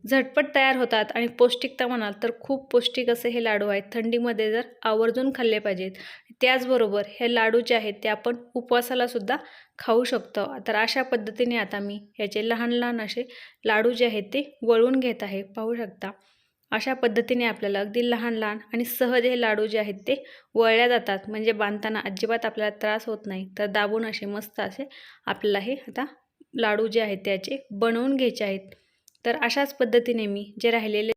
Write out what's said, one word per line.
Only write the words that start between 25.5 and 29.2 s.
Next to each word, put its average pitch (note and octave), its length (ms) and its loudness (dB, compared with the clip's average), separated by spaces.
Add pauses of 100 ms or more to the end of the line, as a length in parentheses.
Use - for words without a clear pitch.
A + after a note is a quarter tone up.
हे A3+ 160 -4 (140)
आता B3 160 -4 (500)
लाडू A3 320 2
जे A3 140 2
आहेत G3+ 240 -2
त्याचे G3 340 -2 (140)
बनवून A3+ 440 2
घ्यायचे B3 280 0
आहेत. G3 300 -6 (500)